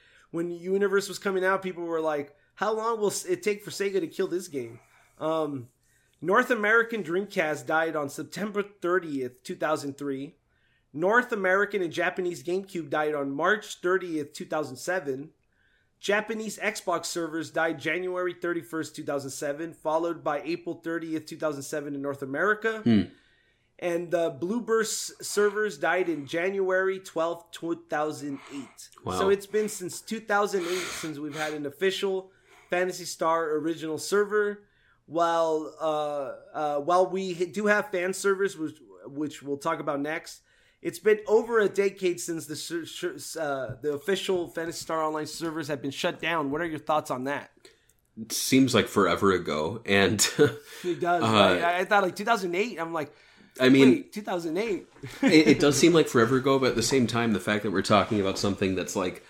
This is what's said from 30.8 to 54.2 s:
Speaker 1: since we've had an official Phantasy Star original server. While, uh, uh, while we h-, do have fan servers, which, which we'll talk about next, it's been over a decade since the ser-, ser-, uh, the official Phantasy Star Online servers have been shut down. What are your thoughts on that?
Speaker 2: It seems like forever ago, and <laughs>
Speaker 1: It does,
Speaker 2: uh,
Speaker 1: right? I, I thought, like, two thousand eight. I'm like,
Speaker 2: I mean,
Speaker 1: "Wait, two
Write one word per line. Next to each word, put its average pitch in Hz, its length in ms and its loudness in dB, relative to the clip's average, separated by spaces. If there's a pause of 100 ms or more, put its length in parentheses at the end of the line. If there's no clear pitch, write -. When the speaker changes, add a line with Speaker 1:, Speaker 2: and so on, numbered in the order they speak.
Speaker 1:
since 151 320 -8
we've 151 180 -8
had 156 160 -4
an 147 140 -6
official 190 640 -2 (380)
Phantasy 180 360 -2
Star 165 460 0
original 156 480 -2
server. 208 640 0 (420)
While, 160 760 2
uh, 147 760 -4
uh, 147 220 -2
while 180 300 4
we 190 300 -4
h-, 175 140 -4
do 208 140 0
have 208 240 2
fan 185 220 -2
servers, 190 440 0
which, 156 200 -8 (280)
which 139 380 -8
we'll 143 140 -6
talk 165 240 -4
about 147 180 -4
next, 156 420 -6 (400)
it's - 180 -6
been 214 280 4
over 233 320 4
a 202 80 4
decade 185 540 0
since 165 240 -6
the 151 100 -10
ser-, 165 300 -8
ser-, 170 320 -8 (240)
uh, 135 400 -4
the 147 120 -2
official 185 540 0
Phantasy 165 360 -6
Star 160 200 -2
Online 156 220 -2
servers 156 420 -6
have 147 140 -4
been 139 100 -4
shut 165 300 -4
down. 160 280 0
What 151 120 -2
are 175 40 -2
your 156 140 -6
thoughts 151 320 0
on 127 140 -4
that? 139 260 -6 (680)
Speaker 2:
It 110 100 -10
seems 127 420 4
like 101 140 6
forever 95 460 4
ago, 82 520 -2
and 98 340 4
<laughs> - 640 0
Speaker 1:
It 170 180 -2
does, 175 220 2
Speaker 2:
uh, - 40 2
Speaker 1:
right? 98 340 6
I, 175 180 2
I 190 60 0
thought, 202 180 4
like, 180 120 -2
two 208 100 -6
thousand 190 300 0
eight. 196 240 -2
I'm 165 140 -6
like, 151 200 -4 (460)
Speaker 2:
I 127 80 6
mean, 135 220 10
Speaker 1:
"Wait, 104 240 2
two 214 80 -8